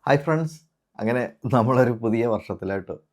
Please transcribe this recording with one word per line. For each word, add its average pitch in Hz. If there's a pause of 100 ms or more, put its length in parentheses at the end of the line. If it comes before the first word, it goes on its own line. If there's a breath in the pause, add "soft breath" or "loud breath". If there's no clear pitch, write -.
ഹായ് 143
ഫ്രണ്ട്സ്, 160 (460)
അങ്ങനെ 120 (320)
നമ്മളൊരു 123
പുതിയ 113
വർഷത്തിലോട്ട് 95 (180)